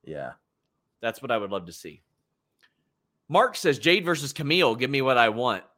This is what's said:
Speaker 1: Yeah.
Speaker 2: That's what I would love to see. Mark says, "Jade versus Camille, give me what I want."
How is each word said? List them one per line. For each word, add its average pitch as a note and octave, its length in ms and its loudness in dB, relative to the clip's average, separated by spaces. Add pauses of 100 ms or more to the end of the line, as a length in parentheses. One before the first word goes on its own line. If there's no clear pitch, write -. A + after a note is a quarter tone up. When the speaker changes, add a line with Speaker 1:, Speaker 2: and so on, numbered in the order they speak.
Speaker 1:
Yeah. C#2 300 -12 (680)
Speaker 2:
That's A2+ 220 -6
what A#2 80 -4
I A2+ 80 2
would G2+ 120 -6
love F#2+ 140 -6
to E2+ 80 -18
see. - 300 -18 (1200)
Mark A3 280 2
says, C#3+ 240 0
"Jade F3 260 2
versus D3 280 -4
Camille, D3 420 2
give B2+ 140 -4
me C#3 120 -2
what C3 160 4
I A2+ 120 6
want." A2+ 340 -2 (140)